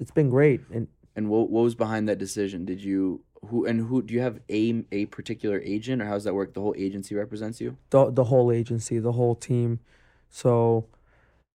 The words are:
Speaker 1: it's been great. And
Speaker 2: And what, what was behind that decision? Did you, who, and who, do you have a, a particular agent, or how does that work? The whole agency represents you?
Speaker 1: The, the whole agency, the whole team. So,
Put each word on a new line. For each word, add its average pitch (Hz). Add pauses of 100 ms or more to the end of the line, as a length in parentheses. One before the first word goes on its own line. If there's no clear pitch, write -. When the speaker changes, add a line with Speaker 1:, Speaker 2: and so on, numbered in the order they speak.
Speaker 1:
it's 127
been 151
great. 135 (120)
And 113 (260)
Speaker 2:
And 107
what, 110
what 113
was 120
behind 110
that 95
decision? 98
Did 95
you, 95 (240)
who, 113
and 113
who, 127
do 107
you 117
have 117 (100)
a, 113
a 101
particular 104
agent, 113
or 104
how 104
does 104
that 95
work? 98
The 98
whole 101
agency 98
represents 107
you? 120 (140)
Speaker 1:
The, 135
the 123
whole 123
agency, 117
the 117
whole 120
team. 120 (520)
So, 117 (680)